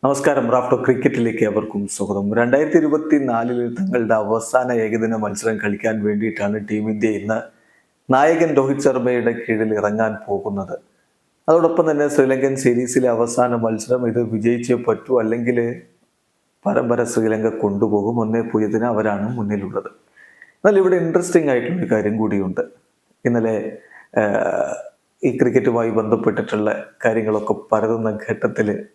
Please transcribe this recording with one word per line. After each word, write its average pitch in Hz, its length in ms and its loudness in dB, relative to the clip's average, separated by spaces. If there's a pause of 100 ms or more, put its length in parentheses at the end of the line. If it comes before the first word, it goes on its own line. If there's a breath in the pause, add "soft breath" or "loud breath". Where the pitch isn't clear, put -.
നമസ്കാരം, 135 460 2
റാഫ്റ്റോ 123 360 2
ക്രിക്കറ്റിലേക്ക് 117 600 2
അവർക്കും 101 420 -2
സ്വാഗതം. 101 480 -4
രണ്ടായിരത്തി 135 420 2
ഇരുപത്തിനാലില് 127 960 0
തങ്ങളുടെ 123 380 0
അവസാന 113 600 0
ഏകദിന 113 420 0
മത്സരം 107 420 -2
കളിക്കാൻ 107 460 -2
വേണ്ടിയിട്ടാണ് 104 680 -2
ടീം 107 180 -2
ഇന്ത്യ 107 200 0
ഇന്ന് 107 320 -2 (720 soft breath)
നായകൻ 160 400 4
രോഹിത് 139 240 2
ശർമ്മയുടെ 123 540 0
കീഴിൽ 110 420 -2
ഇറങ്ങാൻ 107 420 0 (120)
പോകുന്നത്. 98 520 -6 (680)
അതോടൊപ്പം 165 420 4
തന്നെ 147 160 2
ശ്രീലങ്കൻ 135 480 2
സീരീസിലെ 123 540 2
അവസാന 120 460 0
മത്സരം 113 520 -2
ഇത് 117 160 0
വിജയിച്ചേ 117 520 0
പറ്റൂ, 120 440 0
അല്ലെങ്കിൽ 120 600 -2 (840)
പരമ്പര 120 380 0
ശ്രീലങ്ക 110 460 0
കൊണ്ടുപോകും. 104 680 0
ഒന്നേ 113 220 0
പൂജ്യത്തിന് 110 440 -2
അവരാണ് 107 520 -2
മുന്നിലുള്ളത്. 101 540 -4 (460 soft breath)
എന്നാൽ - 400 0
ഇവിടെ 185 180 4
ഇൻട്രസ്റ്റിംഗ് 170 540 2
ആയിട്ടുള്ളൊരു 160 420 0
കാര്യം 107 260 0
കൂടിയുണ്ട്. 101 440 -2 (640)
ഇന്നലെ, 113 520 -2 (400 loud breath)
ഏഹ്, - 580 0 (480)
ഈ 120 140 0
ക്രിക്കറ്റുമായി 120 520 2
ബന്ധപ്പെട്ടിട്ടുള്ള 107 960 -2 (220)
കാര്യങ്ങളൊക്കെ 107 480 0
പരതുന്ന 110 640 0 (120)
ഘട്ടത്തിൽ 107 640 -2